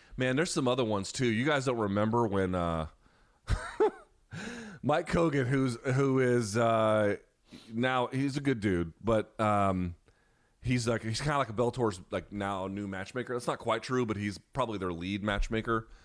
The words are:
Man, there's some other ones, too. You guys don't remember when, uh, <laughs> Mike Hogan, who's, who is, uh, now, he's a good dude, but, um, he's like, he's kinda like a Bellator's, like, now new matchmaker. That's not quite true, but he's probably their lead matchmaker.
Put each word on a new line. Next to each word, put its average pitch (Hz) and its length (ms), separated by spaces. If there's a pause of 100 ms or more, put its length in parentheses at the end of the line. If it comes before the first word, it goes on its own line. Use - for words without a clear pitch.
(160)
Man, 127 200
there's 156 160
some 139 160
other 127 160
ones, 104 280
too. 131 140
You 113 180
guys 143 200
don't 127 140
remember 110 500
when, 95 260
uh, 82 320 (640)
<laughs> - 80 (1300)
Mike 151 280
Hogan, 151 360
who's, 131 300 (180)
who 135 260
is, 123 360
uh, 110 600 (560)
now, 123 360
he's 135 280
a 147 40
good 135 200
dude, 87 320 (100)
but, 107 380
um, 98 540 (640)
he's 123 280
like, 113 140
he's 113 180
kinda 143 180
like 127 100
a 113 40
Bellator's, 113 480 (100)
like, 95 220
now 98 340
new 98 200
matchmaker. 98 480
That's 123 120
not 147 120
quite 113 240
true, 127 240
but 107 100
he's 101 220
probably 113 400
their 90 140
lead 95 300
matchmaker. 110 640 (160)